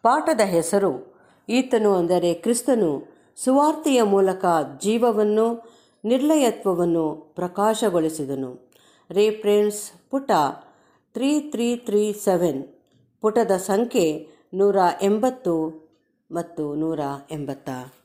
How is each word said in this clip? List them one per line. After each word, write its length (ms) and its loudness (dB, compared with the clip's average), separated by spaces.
ಪಾಠದ 380 2
ಹೆಸರು, 760 0
ಈತನು 460 2
ಅಂದರೆ 400 2
ಕ್ರಿಸ್ತನು 800 0
ಸುವಾರ್ತೆಯ 580 2
ಮೂಲಕ 420 2
ಜೀವವನ್ನು, 920 0
ನಿರ್ಲಯತ್ವವನ್ನು 1080 0
ಪ್ರಕಾಶಗೊಳಿಸಿದನು. 1400 -2
ರೆಫರೆನ್ಸ್ 800 0
ಪುಟ 200 -4
ತ್ರೀ 280 0
ತ್ರೀ 360 -4
ತ್ರೀ 360 0
ಸೆವೆನ್, 520 0
ಪುಟದ 360 0
ಸಂಖ್ಯೆ 720 0
ನೂರ 220 2
ಎಂಬತ್ತು 840 -2
ಮತ್ತು 420 -8
ನೂರ 260 -4
ಎಂಬತ್ತ 380 -10